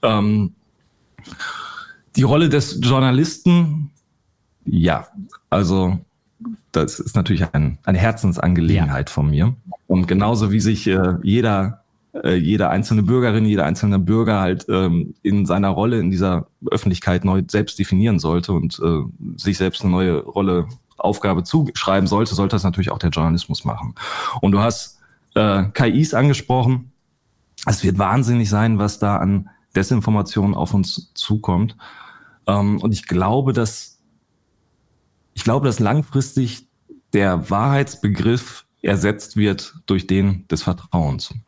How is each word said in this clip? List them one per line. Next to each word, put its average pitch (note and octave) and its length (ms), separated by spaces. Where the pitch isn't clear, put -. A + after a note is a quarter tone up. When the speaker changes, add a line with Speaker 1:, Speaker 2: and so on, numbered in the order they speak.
Speaker 1:
Ähm, G#2 520
die B2+ 80
Rolle D3 240
des C#3+ 340
Journalisten, D3 1080
ja, E2 420
also F#2 480
das - 280
ist - 160
natürlich F2+ 280
ein, D2 300
eine F#2 140
Herzensangelegenheit E2+ 1080
Speaker 2:
Ja. - 60
Speaker 1:
von D2 160
mir. F#2 260
Und F#2 220
genauso G#2 440
wie G#2 80
sich, G#2+ 260
äh, F#2+ 360
jeder, G#2 600
äh, F2+ 220
jede F#2 340
einzelne G#2+ 340
Bürgerin, A2+ 440
jeder G2+ 180
einzelne G2 340
Bürger G#2+ 420
halt, F#2 280
ähm, F2 540
in G2+ 240
seiner G2 240
Rolle A2 280
in F2+ 120
dieser F#2 380
Öffentlichkeit F2+ 540
neu F#2+ 240
selbst G#2 300
definieren F#2+ 400
sollte E2 340
und, D#2 280
äh, E2 220
sich G2 200
selbst F#2 260
eine F#2+ 100
neue F2+ 260
Rolle, F2+ 480
Aufgabe F#2+ 460
zuschreiben G2 640
sollte, G#2 280
sollte G2 220
das F#2 80
natürlich F2+ 260
auch - 80
der E2+ 120
Journalismus E2 540
machen. - 300
Und G2 120
du G2 80
hast, - 380
äh, G2+ 380
K B2+ 140
Is D3 280
angesprochen. B2+ 760
Es G#2 180
wird F#2 140
wahnsinnig A2+ 520
sein, G#2+ 280
was G2+ 200
da G2+ 200
an F#2+ 300
Desinformation G2+ 800
auf E2+ 200
uns - 400
zukommt. G#2 640
Ähm, G2+ 320
und A2 140
ich - 140
glaube, A2 460
dass, - 480
ich - 100
glaube, C3+ 220
dass A#2+ 140
langfristig B2+ 840
der F#2+ 380
Wahrheitsbegriff A#2 1120
ersetzt G2+ 560
wird G#2 400
durch F#2 200
den F#2+ 420
des E2 140
Vertrauens. E2 720